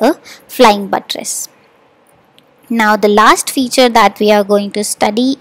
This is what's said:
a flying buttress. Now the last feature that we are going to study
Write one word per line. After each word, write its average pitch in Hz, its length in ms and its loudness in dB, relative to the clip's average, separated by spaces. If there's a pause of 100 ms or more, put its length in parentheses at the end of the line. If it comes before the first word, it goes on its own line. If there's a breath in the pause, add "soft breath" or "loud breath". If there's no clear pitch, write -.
a 285 140 2 (340 loud breath)
flying 208 400 0
buttress. - 600 -8 (1200)
Now 214 280 0
the 208 120 0
last 214 400 4
feature 254 400 0
that 214 300 2
we 208 140 2
are 208 120 2
going 202 280 -2
to 208 120 -6
study 247 560 -4